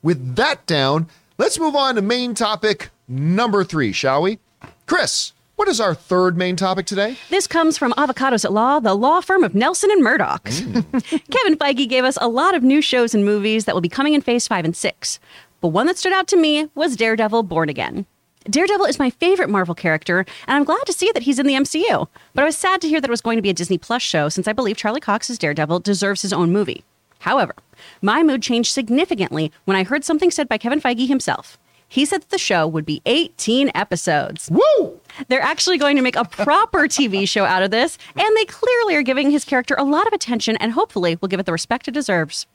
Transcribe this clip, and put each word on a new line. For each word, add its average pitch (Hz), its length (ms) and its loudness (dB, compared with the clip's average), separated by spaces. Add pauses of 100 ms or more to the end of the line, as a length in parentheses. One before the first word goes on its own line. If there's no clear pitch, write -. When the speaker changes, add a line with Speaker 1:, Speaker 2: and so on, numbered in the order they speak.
Speaker 1:
With 131 320 -2
that 254 320 -2
down, 151 400 0 (300)
let's - 220 0
move 311 160 0
on 269 200 0
to 214 60 0
main 240 340 -2
topic 214 560 -2 (160)
number 185 560 0
three, 147 280 -2
shall 135 300 0
we? 196 160 0 (480)
Chris, - 480 -2 (220)
what 415 120 0
is 240 140 0
our 185 140 0
third 180 420 0
main 180 180 -2
topic 185 300 -2
today? 208 320 -4 (120)
Speaker 2:
This 381 180 0
comes 320 320 2
from 247 140 0
Avocados 262 520 0
at 185 80 0
Law, 247 260 2
the 214 140 2
law 277 280 2
firm 381 220 2
of 190 120 0
Nelson 330 360 2
and 381 120 6
Murdoch. 214 420 0
Speaker 1:
Mm. 160 460 -4
Speaker 2:
<laughs> - 400 -4
Kevin 403 260 2
Feige 277 320 0
gave 254 140 2
us 262 180 0
a 240 80 0
lot 294 240 2
of 294 100 2
new 269 160 6
shows 247 360 2
and 202 100 4
movies 208 400 0
that - 80 -2
will 180 80 0
be 170 80 -2
coming 285 240 0
in 285 80 4
Phase 240 260 0
five 185 160 -2
and 165 140 -2
six. - 420 -6 (400)
But 180 100 0
one 202 180 2
that 359 100 0
stood 370 160 -2
out 381 140 0
to 392 100 4
me 302 380 2
was 285 200 -2
Daredevil 226 480 0
Born 165 240 -2
Again. 139 380 -6 (400)
Daredevil 370 400 2
is - 140 -2
my 269 100 2
favorite 359 400 0
Marvel 185 260 0
character, 170 440 0
and - 360 -4
I'm 285 80 4
glad 392 220 0
to 370 80 -4
see 370 180 0
that 277 120 -2
he's 262 160 0
in 277 80 2
the 277 80 2
M 269 100 2
C 320 240 -2
U. - 180 0 (280)
But 269 80 2
I - 20 4
was 311 100 0
sad 381 260 0
to 330 60 -4
hear 302 140 0
that 262 80 -4
it - 20 0
was 233 100 -2
going 226 160 0
to 226 40 0
be 196 80 0
a 190 40 0
Disney 175 260 -2
Plus 240 240 -4
show, 151 260 0
since 180 180 -4
I 214 60 -2
believe 220 240 -2
Charlie 226 240 -4
Cox's 220 380 -4
Daredevil 156 400 -2
deserves 196 420 -2
his 190 100 -4
own 175 220 2
movie. 202 320 -2 (360)
However, 220 340 0 (440)
my 220 220 2
mood 269 220 2
changed 240 280 0
significantly 220 800 -2 (140)
when 190 100 0
I 190 80 2
heard 269 220 -4
something 330 240 2
said 294 180 -2
by 220 120 -2
Kevin 262 200 -2
Feige 247 280 0
himself. - 500 -2 (300)
He 269 180 0
said 381 160 -2
that - 80 -20
the 392 80 -2
show 165 300 0
would 156 180 -4
be 151 220 -6
eighteen 269 640 0
episodes. 156 800 -4
Speaker 1:
Woo! 466 480 2 (280)
Speaker 2:
They're 262 140 0
actually 320 380 0
going 285 160 2
to 262 80 4
make 254 120 0
a 233 100 0
proper 320 600 2
T 262 200 0
V 196 180 0
show 196 180 0
out 185 200 2
of 196 80 0
this, 240 260 0 (180)
and 427 220 2
they 440 80 2
clearly 466 500 0
are 294 60 2
giving 269 300 2
his 294 120 2
character 262 360 -2
a 277 40 2
lot 302 220 2
of 453 80 0
attention, 233 440 -2
and 226 160 -2
hopefully 180 460 0
will 190 80 -4
give 180 120 -2
it 190 80 -4
the 180 40 -2
respect - 360 -4
it 277 40 -8
deserves. 190 640 -2